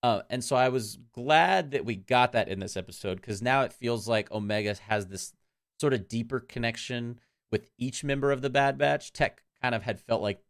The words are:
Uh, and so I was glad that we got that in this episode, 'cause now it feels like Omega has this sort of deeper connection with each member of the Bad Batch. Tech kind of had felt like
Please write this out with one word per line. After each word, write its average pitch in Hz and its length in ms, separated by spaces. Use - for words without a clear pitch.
Uh, 117 260
and 127 140
so - 120
I 127 140
was 123 280
glad 156 600
that 139 140
we 110 100
got 123 360
that 110 160
in 95 120
this 98 180
episode, 92 440
'cause 104 200
now 127 200
it 123 120
feels 117 340
like 110 240
Omega 104 440
has 104 200
this 95 260
sort 143 140
of 104 140
deeper 117 320
connection 120 800
with - 260
each 127 260
member 139 280
of 131 100
the 139 80
Bad 139 280
Batch. 143 360
Tech - 300
kind 123 140
of 101 80
had 110 160
felt 113 220
like 101 280